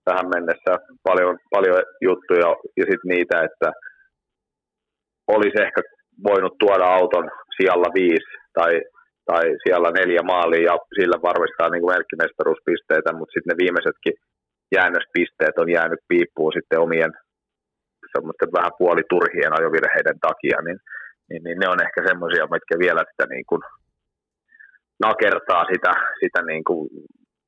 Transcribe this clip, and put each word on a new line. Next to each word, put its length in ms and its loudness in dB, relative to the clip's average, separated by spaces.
tähän 300 -2
mennessä, 380 -2
paljon, 300 2
paljon 320 2
juttuja 480 2
ja 140 2
sit 140 -2
niitä, 320 0
että 200 -2
olisi 400 2
ehkä 140 -4
voinut 300 2
tuoda 280 4
auton 320 2
sijalla 380 2
viisi 380 2
tai, 200 2
tai 200 0
sijalla 280 2
neljä 320 2
maaliin 420 2
ja 140 2
sillä 240 2
varmistaa 480 0
niinku 180 -2
merkkimestaruuspisteitä, 1200 -2
mut 200 -10
sit 140 -6
ne 160 -2
viimeisetkin 520 -2
jäännöspisteet 800 -2
on 120 0
jäänyt 380 -2
piippuun 440 0
sitten 280 -2
omien 320 0
semmoisten 380 -6
vähän 260 -2
puoliturhien 800 0
ajovirheiden 640 0
takia, 460 -2
niin, 120 -10
niin, 160 -14
niin 140 -8
ne 100 0
on 180 0
ehkä 200 -6
semmosia, 480 -2
mitkä 240 -4
vielä 320 2
sitä 240 -4
niin 120 -10
kuin 160 -4
nakertaa 640 0
sitä, 200 0
sitä 220 -2
niin 220 -6
kuin 260 -4